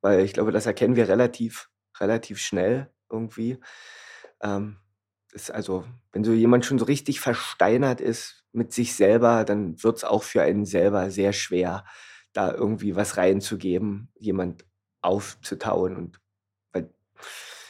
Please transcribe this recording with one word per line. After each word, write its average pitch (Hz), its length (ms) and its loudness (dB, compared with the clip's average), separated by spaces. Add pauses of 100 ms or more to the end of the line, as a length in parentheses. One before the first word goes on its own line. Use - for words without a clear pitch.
Weil 98 220 4
ich 98 100 -2
glaube, 107 180 0
das 104 160 0
erkennen 117 280 2
wir 117 120 4
relativ, 117 600 0 (300)
relativ 107 400 -2
schnell 113 520 -2 (180)
irgendwie. 113 480 -6 (840)
Ähm, 104 360 -6 (560)
ist - 180 -16
also, 95 320 -6 (300)
wenn 104 100 -2
so 110 100 2
jemand 117 320 6
schon 135 140 0
so 117 60 0
richtig 139 340 -2
versteinert 123 800 0
ist - 540 -6
mit 117 180 -2
sich 120 240 -2
selber, 117 480 6
dann 104 400 -4
wird's 113 200 2
auch 104 200 0
für 101 200 0
einen 98 220 2
selber 95 460 2
sehr 98 220 0
schwer, 90 500 -2 (500)
da 101 200 -2
irgendwie 104 420 -2
was 101 220 -2
reinzugeben, 98 1000 -2
jemand 92 460 -4 (360)
aufzutauen. 95 960 -2
Und 87 240 -14 (520)
weil 90 160 -6 (800)